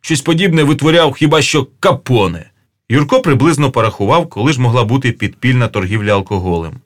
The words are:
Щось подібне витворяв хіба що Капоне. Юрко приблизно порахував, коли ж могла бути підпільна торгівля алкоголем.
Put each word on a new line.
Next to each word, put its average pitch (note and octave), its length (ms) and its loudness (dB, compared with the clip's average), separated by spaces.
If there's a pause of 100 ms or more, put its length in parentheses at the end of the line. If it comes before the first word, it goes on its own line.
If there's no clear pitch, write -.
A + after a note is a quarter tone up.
Щось D#3 200 -2
подібне E3 420 0
витворяв D3 500 2
хіба D3+ 280 2
що C3+ 260 -2 (120)
Капоне. F#2+ 680 -2 (400)
Юрко D3+ 320 2
приблизно C#3+ 500 2
порахував, A#2 580 0
коли C3+ 240 -2
ж B2+ 80 -2
могла A#2+ 220 2
бути B2 280 0
підпільна A#2+ 560 -2
торгівля G#2 440 -4
алкоголем. F2+ 640 -2 (120)